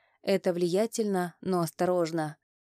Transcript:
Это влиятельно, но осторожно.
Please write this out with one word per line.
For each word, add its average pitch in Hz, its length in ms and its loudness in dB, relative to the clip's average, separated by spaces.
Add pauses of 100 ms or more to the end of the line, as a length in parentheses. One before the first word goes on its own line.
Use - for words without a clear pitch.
(220)
Это 190 300 0
влиятельно, 185 880 0
но 180 220 0
осторожно. 165 720 0 (400)